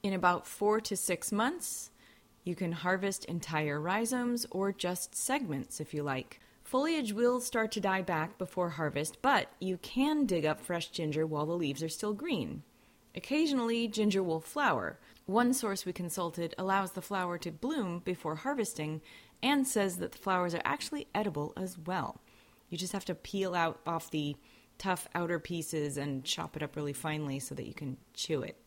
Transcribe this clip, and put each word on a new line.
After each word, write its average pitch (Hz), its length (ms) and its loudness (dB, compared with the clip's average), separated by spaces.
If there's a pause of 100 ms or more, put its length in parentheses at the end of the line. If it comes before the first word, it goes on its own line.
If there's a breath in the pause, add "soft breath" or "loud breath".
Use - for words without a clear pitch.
In 196 100 2
about 180 340 2
four 208 320 2
to 214 160 -4
six - 340 -2
months, 254 600 -2 (540 loud breath)
you 175 100 -2
can 170 160 -2
harvest 180 540 0
entire 151 560 0
rhizomes 233 680 0
or 196 200 2
just - 460 -2
segments 226 640 -2
if 156 120 -6
you 147 80 -2
like. 135 380 -4 (240 loud breath)
Foliage 277 480 2
will 240 300 4
start 220 320 0
to 208 80 0
die 190 220 2
back 165 340 0
before 180 320 0
harvest, 151 520 -2
but 254 380 4
you 185 200 0
can 294 460 4
dig 165 200 2
up 156 160 2
fresh 170 260 -2
ginger 156 400 0
while 151 180 0
the 170 120 0
leaves 151 260 0
are 160 60 -2
still 208 240 -2
green. 196 500 -2 (520 soft breath)
Occasionally, 240 720 2
ginger 208 340 4
will 165 180 2
flower. 160 600 0 (260 loud breath)
One 240 260 6
source 208 320 0
we 180 80 -2
consulted 170 680 -2
allows 190 320 2
the 185 100 -6
flower 180 380 -2
to 170 120 -6
bloom 185 540 -2
before 170 300 -2
harvesting 160 680 -2 (400 loud breath)
and 269 260 4
says 196 300 2
that 180 140 -4
the - 80 -16
flowers 180 340 2
are 170 100 0
actually - 520 -2
edible 151 420 0
as 180 200 -4
well. 165 440 -4 (480 loud breath)
You 175 80 -6
just 180 160 -4
have 196 120 -4
to 180 100 0
peel 190 400 -2
out 165 320 2
off 165 240 -2
the 147 240 0 (420 loud breath)
tough 190 380 -2
outer 170 240 2
pieces 156 580 -2
and 139 260 -2
chop - 320 -4
it 151 60 -4
up 147 140 -4
really 147 180 -2
finely 151 460 -2
so 135 160 -8
that - 100 -6
you - 80 -10
can 131 240 -6 (160)
chew 143 300 0
it. - 240 -8